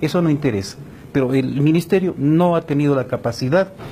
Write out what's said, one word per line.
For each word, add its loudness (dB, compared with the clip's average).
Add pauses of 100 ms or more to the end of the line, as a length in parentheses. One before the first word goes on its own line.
eso 0
no 2
interesa. 0 (340)
Pero 0
el 0
Ministerio 2
no 2
ha 0
tenido 0
la 0
capacidad -2 (200)